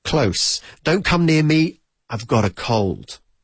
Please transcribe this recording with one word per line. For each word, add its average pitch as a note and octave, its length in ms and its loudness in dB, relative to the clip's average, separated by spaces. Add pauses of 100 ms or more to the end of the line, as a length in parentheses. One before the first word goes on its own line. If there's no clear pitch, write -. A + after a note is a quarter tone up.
close. - 560 0 (220)
"Don't E3+ 220 0
come F3 220 2
near D#3 160 4
me, D#3+ 380 2 (300)
I've A2+ 160 -8
got A2+ 180 2
a G#2 60 0
cold." G2 720 -4 (240)